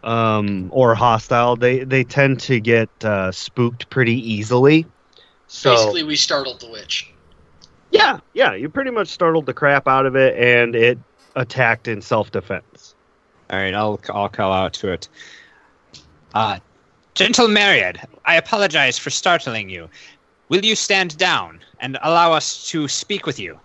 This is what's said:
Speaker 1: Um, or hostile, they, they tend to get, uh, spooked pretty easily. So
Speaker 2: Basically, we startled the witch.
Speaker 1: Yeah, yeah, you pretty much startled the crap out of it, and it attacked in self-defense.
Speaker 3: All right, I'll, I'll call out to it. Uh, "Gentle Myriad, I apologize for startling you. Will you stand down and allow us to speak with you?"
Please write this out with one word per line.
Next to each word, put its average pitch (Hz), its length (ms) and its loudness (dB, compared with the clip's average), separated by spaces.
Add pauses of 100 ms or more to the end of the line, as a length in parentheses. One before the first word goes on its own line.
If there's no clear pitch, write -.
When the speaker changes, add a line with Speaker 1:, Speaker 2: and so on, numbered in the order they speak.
Speaker 1:
Um, 107 640 0
or 120 240 4
hostile, 120 600 2
they, 123 260 0
they 131 200 0
tend 135 380 0
to 127 200 0
get, 113 280 2 (140)
uh, 98 280 -2
spooked 120 580 -6
pretty 117 260 0 (180)
easily. 127 520 4 (640)
So - 280 0
Speaker 2:
Basically, 110 280 2
we 151 120 -4
startled 135 460 -2
the 117 100 -20
witch. - 400 -10 (800)
Speaker 1:
Yeah, 359 280 4 (140)
yeah, 196 200 2
you 120 160 -8
pretty 269 220 -6
much 214 180 -4
startled 165 360 0
the 127 80 -6
crap 143 340 2
out 135 180 2
of 131 100 -2
it, 131 220 4
and 120 380 4
it 120 220 4 (380)
attacked 123 520 -2
in 107 140 -6
self-defense. - 960 -6 (540)
Speaker 3:
All 95 100 -4
right, 95 140 -2
I'll, 104 260 -2 (100)
I'll 101 200 -2
call 98 220 -2
out 95 240 -2
to 98 160 -6
it. 85 160 -8 (1300)
Uh, 104 260 -2 (540)
"Gentle 233 340 2
Myriad, 190 520 2 (260)
I 170 100 2
apologize 165 640 0
for - 120 -8
startling 127 600 -2
you. 85 200 -14 (600)
Will 196 160 0
you 220 100 2
stand 185 420 -2
down 110 420 -2 (200)
and 131 220 -10
allow 170 320 2
us - 360 -4
to 151 200 -6
speak - 360 -8
with - 140 -8
you?" 85 260 -14